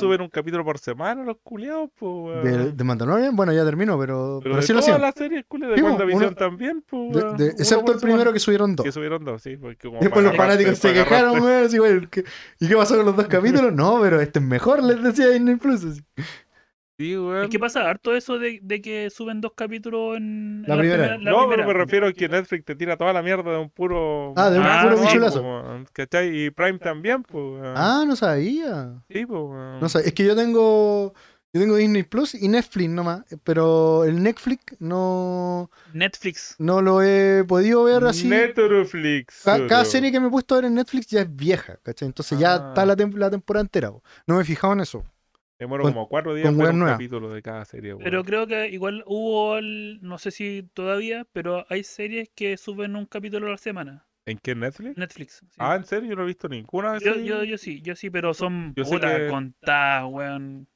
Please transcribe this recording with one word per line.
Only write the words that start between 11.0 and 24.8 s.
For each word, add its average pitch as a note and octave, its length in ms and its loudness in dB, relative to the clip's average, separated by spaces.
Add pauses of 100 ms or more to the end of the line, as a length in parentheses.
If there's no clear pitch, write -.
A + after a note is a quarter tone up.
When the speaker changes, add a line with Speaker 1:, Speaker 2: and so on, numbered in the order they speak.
Speaker 2:
quejaron, A#3+ 240 6
Speaker 1:
para A#3+ 120 2
agarrarte. A#3+ 340 4
Speaker 2:
weón, A3 140 6
así, F#3 60 4
weón, E3+ 100 -10
que, F#3 140 -4 (360)
"¿y E3 80 0
qué F#3+ 80 6
pasó G#3+ 220 6
con G#3+ 80 4
los G3 100 4
dos G#3 120 2
capítulos?". A#3+ 440 4
"No, F3+ 300 4
pero F3 180 6
este D3 200 0
es C#3 60 0
mejor", A3+ 380 2
les A#3+ 180 4
decía B3 280 4
Disney B3 260 4
Plus, A#3+ 300 0
así. D3 160 -8 (1000)
Speaker 1:
Sí, D#3+ 140 -4
Speaker 3:
Es F#3+ 40 -4
Speaker 1:
weón. F#3+ 320 -2
Speaker 3:
que A3+ 100 -2
pasa A#3 300 0
harto G3+ 240 -2
eso B3 240 -2
de, A#3+ 240 -6
de G3+ 200 -6
que G#3+ 280 -6
suben A3 300 -10
dos G#3+ 160 -8
capítulos A3+ 640 -6
en, G#3+ 500 -8
Speaker 2:
La D3 60 0
Speaker 3:
en D3 40 2
la - 20 -
Speaker 2:
primera. E3 280 4
Speaker 3:
primera, A2 160 -4
la G3+ 80 0
Speaker 1:
No, G#3 60 6
pero B3+ 100 6
Speaker 3:
primera, A3 200 2
Speaker 1:
me G3+ 60 2
Speaker 3:
po. F#3 60 0
Speaker 1:
refiero G3 280 2
a F#3+ 40 0
que F3 160 -2
Netflix F3 380 -4
te D3+ 100 -8
tira E3 220 -4
toda F3 160 0
la F3+ 80 0
mierda F3+ 320 -2
de D#3+ 40 -2
un D#3 120 -6
puro D#3 680 -4
Speaker 2:
Ah, G3 140 4
de F3+ 100 6
un D#3+ 60 6
Speaker 3:
Ah, D#3 180 4